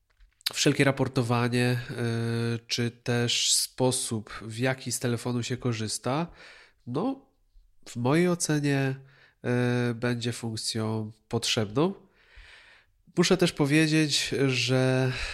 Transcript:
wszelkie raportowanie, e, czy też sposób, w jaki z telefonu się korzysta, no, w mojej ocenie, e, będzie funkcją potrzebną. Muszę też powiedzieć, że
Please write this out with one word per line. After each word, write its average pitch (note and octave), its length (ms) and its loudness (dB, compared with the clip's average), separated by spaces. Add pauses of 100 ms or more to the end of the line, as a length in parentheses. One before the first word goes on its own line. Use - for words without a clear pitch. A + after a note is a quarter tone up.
(520)
wszelkie C#3+ 320 4
raportowanie, B2 840 2
e, A#2 1000 -2
czy A#2+ 240 -2
też A#2+ 640 0
sposób, - 760 0 (120)
w A2 160 -12
jaki C3 340 -2
z - 60 -4
telefonu A#2+ 440 -2
się B2 140 -4
korzysta, B2 680 -4 (600)
no, G3+ 400 -4 (600)
w - 80 -12
mojej C#3+ 320 2
ocenie, C#3+ 680 0 (480)
e, B2 500 0
będzie A#2+ 380 -2
funkcją A2 800 -4 (160)
potrzebną. A#2 680 0 (1200)
Muszę F3 200 4
też E3+ 160 4
powiedzieć, D#3 840 2 (120)
że C3 680 2 (220)